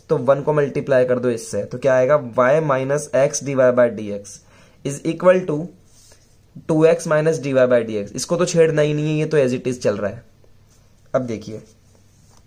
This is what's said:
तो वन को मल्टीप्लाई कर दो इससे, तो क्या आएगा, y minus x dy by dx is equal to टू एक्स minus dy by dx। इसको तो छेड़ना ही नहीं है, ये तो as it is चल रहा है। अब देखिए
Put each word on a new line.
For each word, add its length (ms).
तो 100
वन 220
को 120
मल्टीप्लाई 520
कर 140
दो 100
इससे, 340
तो 140
क्या 180
आएगा, 220
y 160
minus 420
x 240
dy 120
by 360
dx 460
is 220
equal 360
to 160
टू 180
एक्स 220
minus 320
dy 160
by 280
dx। 320
इसको 200
तो 100
छेड़ना 360
ही 120
नहीं 160
है, 60
ये 100
तो 140
as 140
it 140
is 120
चल 180
रहा 140
है। 120
अब 80
देखिए 400